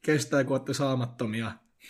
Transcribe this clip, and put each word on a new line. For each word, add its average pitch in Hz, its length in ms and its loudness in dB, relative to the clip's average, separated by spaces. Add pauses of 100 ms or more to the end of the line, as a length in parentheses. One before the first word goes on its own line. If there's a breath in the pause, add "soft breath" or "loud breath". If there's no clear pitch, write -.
kestää, 143 420 2
kun 131 80 -2
ootte 131 220 -2
saamattomia." 120 760 -2 (380)